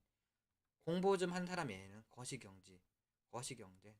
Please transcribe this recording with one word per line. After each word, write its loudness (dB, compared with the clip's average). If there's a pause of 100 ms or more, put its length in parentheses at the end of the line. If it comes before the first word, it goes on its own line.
(840)
공부 6
좀 2
한 0
사람이에요, -2
얘는. -14
거시 -8
경제, -18 (500)
거시 -6
경제. -16